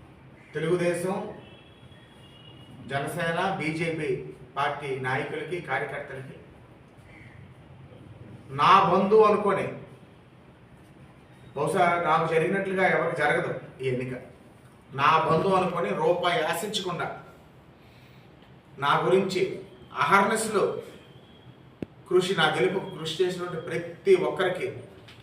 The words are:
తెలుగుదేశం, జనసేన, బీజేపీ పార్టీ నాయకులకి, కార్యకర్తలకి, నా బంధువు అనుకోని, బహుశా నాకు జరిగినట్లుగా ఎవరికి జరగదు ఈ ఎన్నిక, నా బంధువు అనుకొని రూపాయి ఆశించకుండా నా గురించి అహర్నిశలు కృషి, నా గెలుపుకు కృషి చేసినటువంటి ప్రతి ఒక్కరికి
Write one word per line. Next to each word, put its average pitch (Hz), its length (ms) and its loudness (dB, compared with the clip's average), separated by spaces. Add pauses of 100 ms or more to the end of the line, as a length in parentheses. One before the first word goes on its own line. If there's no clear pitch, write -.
(540)
తెలుగుదేశం, 175 760 -2 (1600)
జనసేన, 156 720 -4
బీజేపీ 156 720 -4 (240)
పార్టీ 143 420 -4
నాయకులకి, 151 600 -6
కార్యకర్తలకి, 135 800 -8 (2000)
నా 165 440 6
బంధువు 208 300 6
అనుకోని, 190 500 2 (1800)
బహుశా 170 480 2
నాకు 165 280 2
జరిగినట్లుగా 190 540 2
ఎవరికి 160 300 0
జరగదు 160 440 0 (200)
ఈ 131 60 -2
ఎన్నిక, 127 260 -4 (800)
నా 151 360 2
బంధువు 175 260 2
అనుకొని 180 340 0
రూపాయి 175 560 0
ఆశించకుండా 175 800 -4 (1500)
నా 147 200 2
గురించి 180 640 0 (320)
అహర్నిశలు 202 880 2 (1300)
కృషి, 185 260 2
నా 156 200 2
గెలుపుకు 185 340 0
కృషి 160 340 -4
చేసినటువంటి 175 380 -4
ప్రతి 180 540 0
ఒక్కరికి 185 640 -2 (460)